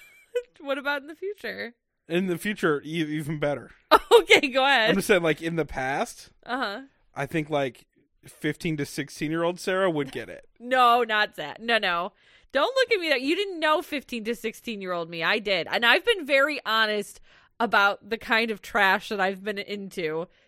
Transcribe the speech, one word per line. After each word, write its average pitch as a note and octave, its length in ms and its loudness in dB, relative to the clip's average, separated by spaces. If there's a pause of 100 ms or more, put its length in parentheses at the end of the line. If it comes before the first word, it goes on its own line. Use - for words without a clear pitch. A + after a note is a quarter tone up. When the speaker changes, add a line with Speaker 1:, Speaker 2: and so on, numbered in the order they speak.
(600)
Speaker 1:
What C#4 200 -6
about C#4 240 -4
in C#4+ 40 -18
the D#4+ 80 -16
future? A#3 600 -10 (340)
Speaker 2:
In F3+ 160 0
the F3 140 -2
future, F#3+ 440 0
e-, D#3+ 200 -4
even D3+ 360 -4
better. C#3+ 300 -4 (220)
Speaker 1:
<laughs> - 80 8 (220)
Okay, D#4+ 260 4
go C4 180 2
ahead. A#3+ 240 4
Speaker 2:
I'm A#3+ 60 2
just F#3+ 120 0
saying, F#3+ 140 4
like, D#3+ 220 0
in E3 120 -4
the D#3 100 -2
past, C#3 680 -6 (160)
Speaker 1:
Uh-huh. A#3 340 -6 (340)
Speaker 2:
I C#3 120 -4
think, D#3 240 -4
like, C#3 340 -2 (400)
fifteen D#3 520 -4
to D3 100 -4
sixteen-year-old E3 720 -4
Sarah F#3+ 320 0
would C#3+ 200 -2
get A2+ 180 -10
it. - 240 -18
Speaker 1:
<laughs> - 60 -20
No, B3 440 4
not G#3+ 320 0
that. - 260 -10
No, A#3 160 2
no. F#3 360 0 (380)
Don't D#4+ 240 2
look C5 160 4
at G#4+ 80 4
me E4 100 -2
that, C4 120 2
you C#4+ 140 0
didn't F#4+ 240 -4
know D#4 240 2
fifteen A#3+ 400 -8
to A3+ 120 -4
sixteen-year-old F#3+ 760 -8
me. E3 120 -8
I F#3+ 140 2
did. F#3+ 320 -2
And G#3+ 160 0
I've C4+ 200 6
been G4 200 0
very C#4 400 2
honest G#3+ 560 -2 (380)
about G#3 500 2
the A3 80 -4
kind A3+ 320 0
of G#3 140 -8
trash G3+ 460 2
that G3+ 120 -4
I've F#3+ 220 -2
been G3+ 160 -6
into. F#3 680 -6 (200)